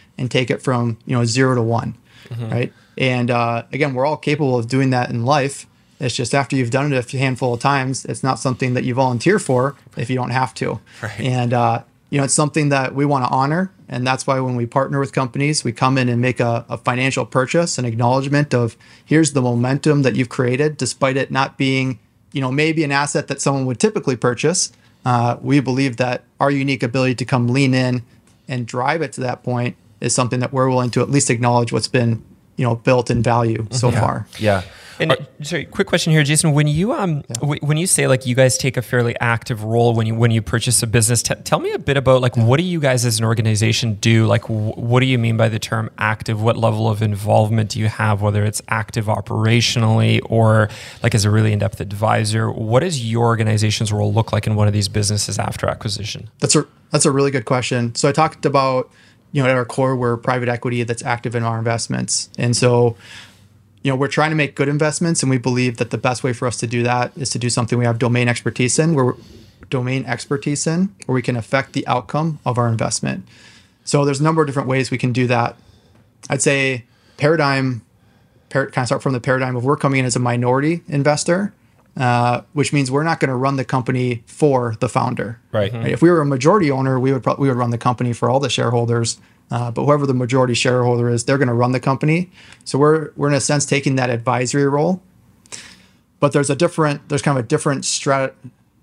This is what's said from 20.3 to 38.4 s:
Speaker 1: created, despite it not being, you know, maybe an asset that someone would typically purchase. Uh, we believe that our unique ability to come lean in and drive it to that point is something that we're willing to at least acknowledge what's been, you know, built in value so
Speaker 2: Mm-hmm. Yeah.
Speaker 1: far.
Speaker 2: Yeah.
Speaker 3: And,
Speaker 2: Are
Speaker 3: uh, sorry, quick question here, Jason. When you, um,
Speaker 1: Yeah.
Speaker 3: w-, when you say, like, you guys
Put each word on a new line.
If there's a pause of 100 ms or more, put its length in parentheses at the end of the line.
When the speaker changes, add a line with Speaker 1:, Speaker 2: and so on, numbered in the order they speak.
Speaker 1:
created,
despite
it
not
being, (340)
you
know,
maybe
an
asset
that
someone
would
typically
purchase. (320)
Uh,
we
believe
that (160)
our
unique
ability
to
come
lean
in (460)
and
drive
it
to
that
point (240)
is
something
that
we're
willing
to
at
least
acknowledge
what's
been, (340)
you
know,
built
in
value
so
Speaker 2:
Mm-hmm.
Yeah.
Speaker 1:
far. (120)
Speaker 2:
Yeah. (380)
Speaker 3:
And,
Speaker 2:
Are
Speaker 3:
uh, (200)
sorry,
quick
question
here,
Jason.
When
you,
um,
Speaker 1:
Yeah.
Speaker 3:
w-,
when
you
say,
like,
you
guys